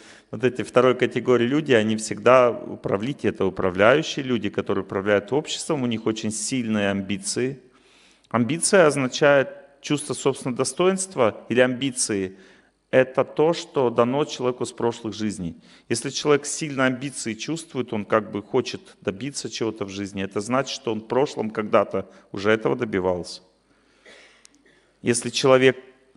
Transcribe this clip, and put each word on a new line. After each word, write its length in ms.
вот 140
эти 180
второй 320
категории 520
люди, 260
они 240
всегда 540
управлители, 800
это 160
управляющие 800
люди, 260
которые 340
управляют 480
обществом, 500
у 40
них 200
очень 240
сильные 600
амбиции. 720
Амбиция 580
означает 600
чувство 340
собственного 440
достоинства 880
или 120
амбиции. 760
Это 340
то, 300
что 360
дано 340
человеку 400
с 80
прошлых 420
жизней. 420
Если 220
человек 360
сильно 400
амбиции 480
чувствует, 580
он 120
как 260
бы 100
хочет 600
добиться 500
чего-то 340
в 40
жизни, 340
это 180
значит, 320
что 200
он 80
в 80
прошлом 420
когда-то 580
уже 220
этого 240
добивался. 680
Если 280
человек 460